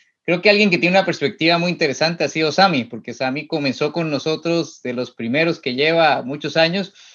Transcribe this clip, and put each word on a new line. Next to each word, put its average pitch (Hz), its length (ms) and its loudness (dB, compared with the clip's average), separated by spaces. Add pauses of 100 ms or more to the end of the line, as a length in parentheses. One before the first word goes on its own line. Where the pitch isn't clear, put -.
(240)
creo 175 180 0
que 208 80 4
alguien 208 200 6
que 147 80 2
tiene 175 180 2
una 190 100 4
perspectiva 165 520 0
muy 175 140 0
interesante 160 520 -2
ha 147 60 -2
sido 160 240 -2
Sami, 170 320 2
porque 117 280 -12
Sami 135 340 -4
comenzó 147 440 -2
con 165 180 -2
nosotros 156 720 -4
de 123 120 -6
los 123 180 -6
primeros 156 480 -2
que 123 160 -6
lleva 151 460 2
muchos 143 340 -8
años, 170 380 0 (220)